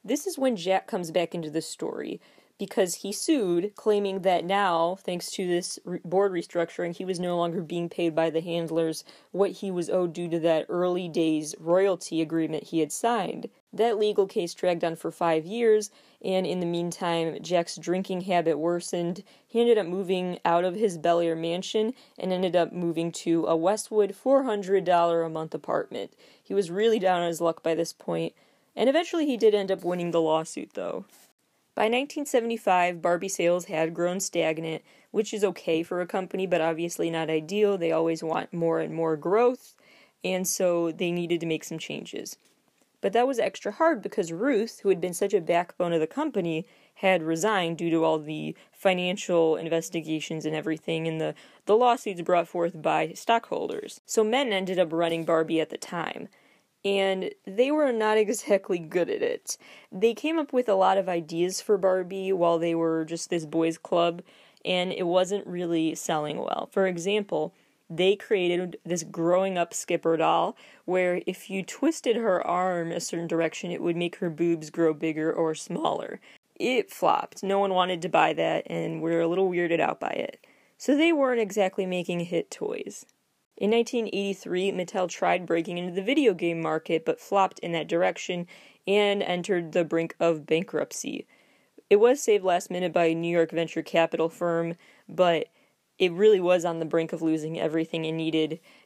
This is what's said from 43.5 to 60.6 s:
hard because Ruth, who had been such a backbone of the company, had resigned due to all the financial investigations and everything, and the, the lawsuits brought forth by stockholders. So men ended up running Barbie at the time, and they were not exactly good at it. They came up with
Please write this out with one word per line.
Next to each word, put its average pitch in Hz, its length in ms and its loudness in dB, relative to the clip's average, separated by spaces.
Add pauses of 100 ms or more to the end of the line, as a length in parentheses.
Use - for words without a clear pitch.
hard 320 280 2
because 185 300 -4
Ruth, 226 500 0
who 196 80 0
had 175 120 2
been 180 120 -4
such 202 200 -2
a 190 80 4
backbone 175 500 0
of 165 80 2
the 156 80 0
company, 190 580 -4 (300)
had 190 260 2
resigned 165 560 0
due 165 120 -2
to 160 160 2
all 160 140 2
the 156 360 -8 (160)
financial 180 840 2
investigations 160 880 -4
and 156 100 -2
everything, 160 540 -4
and 160 100 -4
the, 156 160 -2 (300)
the 208 100 6
lawsuits 233 460 2
brought 170 260 2
forth 170 340 -4
by 160 300 0
stockholders. - 960 -4
So - 180 2
men 233 300 0
ended 185 260 -2
up 165 140 2
running 165 320 0
Barbie 160 340 2
at 156 100 -2
the - 80 -12
time, - 520 -8 (540)
and 190 480 0 (140)
they 220 240 2
were 294 220 2
not 214 260 2
exactly 196 600 0
good 170 300 -2
at - 120 -2
it. - 360 -4 (340)
They 220 220 2
came 320 260 -2
up 285 140 -4
with 247 160 2